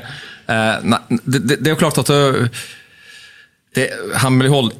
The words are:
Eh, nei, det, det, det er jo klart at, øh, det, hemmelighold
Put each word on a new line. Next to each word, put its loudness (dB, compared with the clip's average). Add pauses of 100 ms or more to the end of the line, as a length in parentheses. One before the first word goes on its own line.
(480)
Eh, 0
nei, 0 (260)
det, 0
det, 0
det 0
er 0
jo 0
klart 2
at, -2
øh, 4 (1300)
det, 0 (340)
hemmelighold 2